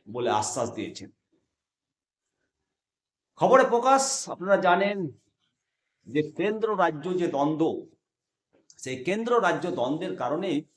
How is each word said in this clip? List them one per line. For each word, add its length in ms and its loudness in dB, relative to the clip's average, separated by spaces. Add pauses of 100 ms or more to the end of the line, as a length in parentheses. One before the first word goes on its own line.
বলে 200 -4
আশ্বাস 440 -2
দিয়েছেন। 380 -12 (2250)
খবরে 340 6
প্রকাশ, 600 2
আপনারা 280 2
জানেন 500 2 (1000)
যে 320 -2
কেন্দ্র 420 0
রাজ্য 400 0
যে 80 0
দ্বন্দ্ব, 600 -2 (920)
সেই 260 -10
কেন্দ্র 400 0
রাজ্য 280 0
দ্বন্দ্বের 460 -4
কারণে 440 -2 (160)